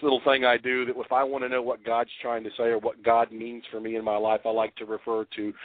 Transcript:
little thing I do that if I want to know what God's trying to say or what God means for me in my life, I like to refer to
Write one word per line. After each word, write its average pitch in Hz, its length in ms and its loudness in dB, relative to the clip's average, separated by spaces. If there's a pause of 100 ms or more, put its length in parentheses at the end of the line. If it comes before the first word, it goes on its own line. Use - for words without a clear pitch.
little 135 240 2
thing 135 180 4
I 123 140 6
do 127 280 -2
that 120 120 -4
if 120 140 -8
I 127 120 4
want 135 200 -2
to 127 60 -4
know 127 120 0
what 117 240 -4
God's 117 240 0 (140)
trying 117 200 -4
to 107 140 -10
say 120 60 0
or 117 160 2
what 110 240 -4
God 117 280 4
means 117 380 -10
for 110 100 -10
me 113 160 -6
in 110 80 -4
my 107 140 0
life, 110 280 2
I 113 40 0
like 110 280 0
to 113 80 -12
refer 110 500 -4
to 104 180 -6 (120)